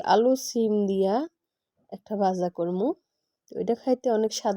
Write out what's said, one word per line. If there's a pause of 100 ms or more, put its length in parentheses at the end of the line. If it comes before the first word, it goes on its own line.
আলু, (100)
সিম (140)
দিয়া (800)
একটা
ভাজা
করমু। (640)
তো
এটা
খাইতে
অনেক
স্বাদ